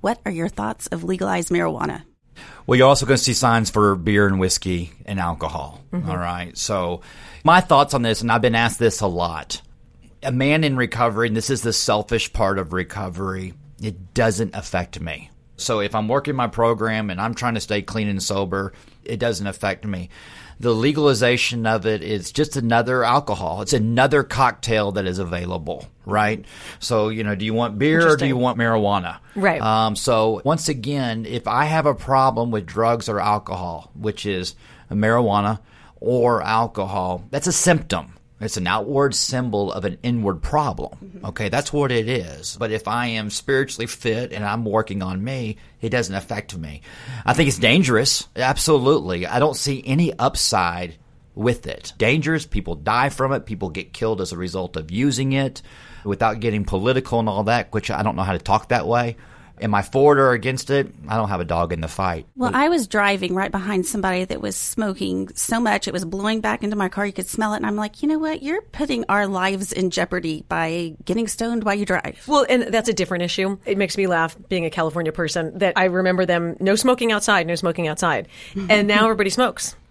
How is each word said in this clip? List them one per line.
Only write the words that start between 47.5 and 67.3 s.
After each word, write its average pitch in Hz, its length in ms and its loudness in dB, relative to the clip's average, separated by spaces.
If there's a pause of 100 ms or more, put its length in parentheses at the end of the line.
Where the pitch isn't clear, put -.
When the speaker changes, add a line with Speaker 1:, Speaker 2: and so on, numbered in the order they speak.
Speaker 2:
dangerous. 123 800 4
Absolutely. 127 920 2
I 117 120 0
don't 143 160 2
see 139 300 -4
any 151 340 2
upside 90 760 0 (400)
with 123 320 0
it. - 300 -12
Dangerous. 151 480 2
People 85 300 -4
die 107 340 0
from 135 220 -2
it. 131 140 -4
People 95 240 -6
get 90 240 -12
killed 113 260 -2
as 92 140 -6
a 87 40 -10
result 90 380 -6
of 78 160 -10
using 131 400 0
it 135 300 -2 (420)
without 107 380 0
getting 107 240 0
political 120 540 0
and 110 100 0
all 101 160 -2
that, 113 280 0
which 107 180 -4
I 87 120 -2
don't 107 140 -2
know 95 60 -2
how 95 100 0
to 85 60 -2
talk - 300 0
that 113 180 0
way. 120 280 0 (460)
Am 107 140 0
I 101 80 2
for 143 340 6
it - 20 4
or 135 120 6
against 127 400 -2
it? 139 200 2 (160)
I 107 80 -2
don't 110 140 0
have 95 100 -2
a 87 60 -2
dog 85 280 0
in 82 60 -4
the 80 80 -4
fight. 87 380 -4 (100)
Speaker 1:
Well, 247 160 -2
Speaker 2:
But - 60 0
Speaker 1:
I 294 120 4
was 311 180 0
driving 202 480 0
right 196 160 -2
behind 190 340 -2
somebody 185 400 -2
that - 160 -6
was 202 160 -4
smoking 190 800 -4
so - 240 0
much 208 280 0
it 190 60 -6
was 180 100 -4
blowing 196 380 -2
back 214 220 -2
into 208 120 -4
my 196 140 -2
car. 202 160 -4
You 196 80 -6
could 190 140 -6
smell 214 260 -2